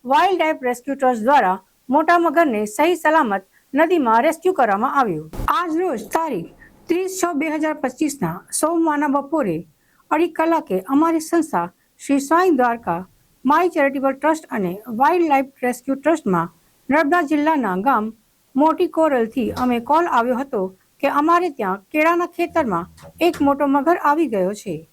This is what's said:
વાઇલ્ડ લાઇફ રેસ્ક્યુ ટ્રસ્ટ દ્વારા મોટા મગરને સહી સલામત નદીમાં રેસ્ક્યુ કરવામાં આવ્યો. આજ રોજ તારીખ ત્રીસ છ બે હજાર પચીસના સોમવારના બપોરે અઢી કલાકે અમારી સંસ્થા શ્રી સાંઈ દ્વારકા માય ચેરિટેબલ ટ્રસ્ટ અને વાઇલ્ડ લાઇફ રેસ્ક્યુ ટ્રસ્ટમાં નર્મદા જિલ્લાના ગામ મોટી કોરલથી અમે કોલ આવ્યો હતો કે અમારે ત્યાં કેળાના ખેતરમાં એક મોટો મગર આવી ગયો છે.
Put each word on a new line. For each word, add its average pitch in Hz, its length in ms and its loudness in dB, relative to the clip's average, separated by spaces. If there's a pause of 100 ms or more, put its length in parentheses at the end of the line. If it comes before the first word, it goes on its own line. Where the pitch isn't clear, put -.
(120)
વાઇલ્ડ 339 300 2
લાઇફ 311 260 -2
રેસ્ક્યુ 247 280 -4
ટ્રસ્ટ 254 320 0
દ્વારા 220 280 4 (400)
મોટા 339 300 4
મગરને 294 340 2 (140)
સહી 330 260 2
સલામત 285 480 2 (320)
નદીમાં 277 480 4
રેસ્ક્યુ 330 320 0
કરવામાં 220 400 2
આવ્યો. 165 260 -2 (300)
આજ 339 240 -2
રોજ 320 340 -4
તારીખ 294 560 -6 (220)
ત્રીસ 370 300 -4
છ 349 200 -2
બે 320 140 -2
હજાર 311 260 -2
પચીસના 247 540 -4 (240)
સોમવારના 302 560 0
બપોરે 277 400 -2 (560)
અઢી 339 260 0
કલાકે 320 400 -2 (180)
અમારી 320 340 2
સંસ્થા 311 340 0 (420)
શ્રી 277 220 0
સાંઈ 339 320 2
દ્વારકા 233 400 -2 (520)
માય 339 260 2
ચેરિટેબલ 277 420 0
ટ્રસ્ટ 311 400 -2
અને 180 120 -2 (300)
વાઇલ્ડ 330 320 2
લાઇફ 269 340 -2
રેસ્ક્યુ 269 300 -4
ટ્રસ્ટમાં 202 560 0 (400)
નર્મદા 320 300 2 (100)
જિલ્લાના 294 440 0 (120)
ગામ 220 180 0 (480)
મોટી 311 320 2 (120)
કોરલથી 240 500 0 (160)
અમે 240 160 0 (100)
કોલ 339 160 2
આવ્યો 240 360 0
હતો 226 200 -4 (400)
કે 277 80 0 (120)
અમારે 349 360 2
ત્યાં 196 320 -4
કેળાના 339 460 0
ખેતરમાં 285 760 -4 (160)
એક 339 220 -2
મોટો 285 260 0
મગર 302 220 2 (140)
આવી 302 240 0
ગયો 190 260 0
છે. 165 160 -8 (160)